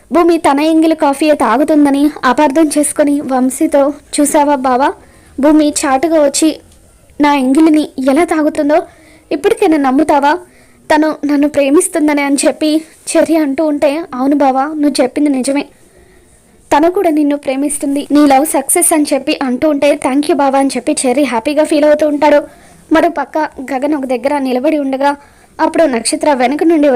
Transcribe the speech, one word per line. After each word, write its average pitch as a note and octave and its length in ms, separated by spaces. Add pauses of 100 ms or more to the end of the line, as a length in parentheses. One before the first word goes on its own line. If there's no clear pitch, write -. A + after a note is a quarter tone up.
(140)
భూమి E4+ 220 (100)
తన C#4 140
ఎంగిలి D#4+ 440
కాఫీయే D4 300 (100)
తాగుతుందని C#4+ 580 (280)
అపార్థం D4+ 440
చేసుకొని D4 460
వంశీతో, C4 640 (320)
"చూసావా D4 400 (120)
బావా, C4 220 (520)
భూమి D4+ 260 (140)
చాటుగా D#4 460
వచ్చి D4 220 (720)
నా D4 140
ఎంగిలిని D4 500 (260)
ఎలా D4+ 140
తాగుతుందో, D#4 540 (520)
ఇప్పటికైనా D#4+ 560
నమ్ముతావా C#4+ 460 (580)
తను D#4 180 (220)
నన్ను D4 260
ప్రేమిస్తుందని?" D4 720
అని C#4 180
చెప్పి D4+ 240 (400)
చెర్రీ D#4+ 340
అంటూ C#4 180 (100)
ఉంటే, D4 180 (240)
"అవును C#4 300
బావా, C4 200 (160)
నువ్వు C#4+ 220
చెప్పింది D4 360
నిజమే, C#4 260 (1080)
తను D#4 180
కూడా F4+ 280
నిన్ను C#4+ 180
ప్రేమిస్తుంది, C#4+ 680 (100)
నీ D4 100 (100)
లవ్ C4+ 140
సక్సెస్," D#4+ 500
అని D4+ 160
చెప్పి C#4 300
అంటూ B3+ 320
ఉంటే, C#4+ 160 (160)
"Thank C#4+ 220
you F4 140
బావా," C4+ 160
అని C4+ 180
చెప్పి C#4 260
చెర్రీ C4+ 300
హ్యాపీగా D4+ 320
ఫీల్ D4+ 260
అవుతూ D4+ 240
ఉంటాడు. D4 260 (540)
మరో D#4+ 140 (100)
పక్క C#4 200 (320)
గగన్ C#4+ 240
ఒక C4+ 180
దగ్గర C4 260
నిలబడి C4 460
ఉండగా C4+ 260 (540)
అప్పుడు D#4+ 200 (100)
నక్షత్ర D4+ 340 (120)
వెనక C4 300
నుండి D4 260